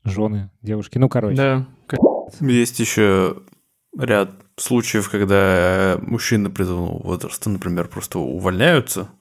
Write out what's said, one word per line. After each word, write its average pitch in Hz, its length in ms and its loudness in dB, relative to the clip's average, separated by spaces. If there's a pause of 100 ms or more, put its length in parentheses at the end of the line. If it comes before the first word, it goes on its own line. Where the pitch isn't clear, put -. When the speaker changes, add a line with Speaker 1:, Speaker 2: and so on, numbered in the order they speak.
Speaker 1:
жены, 104 480 -2 (120)
девушки. 107 340 -6
Ну, 127 140 4
короче. 117 260 0
Speaker 2:
Да, 131 300 2 (200)
к- - 120 -4 (420)
Speaker 3:
Есть 120 400 2
еще 95 640 2 (560)
ряд 104 320 0 (260)
случаев, 113 540 -2
когда, 95 840 2
э, - 40 -4
мужчины 110 480 -2
призывного 87 540 -4
возраста, 90 480 -6
например, 87 380 -4
просто - 300 -10
увольняются 92 920 0 (120)